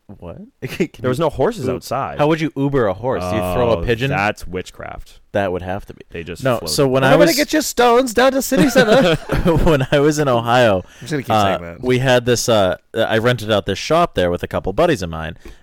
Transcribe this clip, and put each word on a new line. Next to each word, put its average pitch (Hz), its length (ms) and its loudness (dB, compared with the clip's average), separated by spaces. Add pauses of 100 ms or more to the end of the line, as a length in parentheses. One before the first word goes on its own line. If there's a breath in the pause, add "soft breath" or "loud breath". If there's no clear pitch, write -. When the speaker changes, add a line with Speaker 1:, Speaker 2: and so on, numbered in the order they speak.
Speaker 1:
what? 92 320 -16 (140)
<laughs> - 100 -20
Can 147 260 -4 (120)
Speaker 2:
There 127 100 -2
was 127 80 -2
Speaker 1:
you 165 60 0
Speaker 2:
no 156 40 2
horses 160 380 -2
Speaker 1:
u-, - 80 -2
Speaker 2:
outside. 95 440 -8
Speaker 1:
how 151 100 2
would 160 120 0
you 160 160 -2
Uber 139 300 0
a 92 80 0
horse? 110 280 -6
Do 90 140 -2
you 90 60 -2 (100)
throw 117 240 2
Speaker 2:
Oh, 85 60 -4
Speaker 1:
a - 20 -6
pigeon? 120 260 -2
Speaker 2:
that's 101 360 -2
witchcraft. - 760 -12 (120)
Speaker 1:
That 98 200 0
would 90 80 -4
have 92 240 -8
to - 100 -20
be. - 140 -20
Speaker 2:
They 85 160 -12
just 85 180 -12
Speaker 1:
No, 123 180 0
Speaker 2:
float. 82 100 -8
Speaker 1:
so 139 180 0
when 131 160 0
Speaker 3:
"I'm 131 60 4
Speaker 1:
I - 60 4
Speaker 3:
gonna - 100 6
Speaker 1:
was 330 100 2
Speaker 3:
get 294 160 -2
you 311 80 2
stones 240 540 2
down 262 180 4
to 269 80 -2
city 247 300 2
center." 220 460 4
Speaker 1:
<laughs> - 480 0
When 147 280 2
I 147 80 4
was 151 180 2
in 151 80 0
Ohio, 120 520 2
Speaker 3:
I'm 87 60 -8 (160 loud breath)
just 120 120 -12
gonna 143 120 -4
keep - 60 -6
Speaker 1:
uh, 107 140 2 (140)
Speaker 3:
saying 85 160 -12
that. - 80 -20
Speaker 1:
we 123 160 2
had 123 260 4
this, 120 240 0
uh, 101 300 4 (160)
I 113 240 0
rented 110 340 0
out 101 140 0
this 98 120 -2
shop - 360 0
there 87 160 0
with 87 120 -4
a - 60 -6
couple 92 240 -4
buddies 151 300 0
of 85 80 -8
mine, 80 260 -10 (260 loud breath)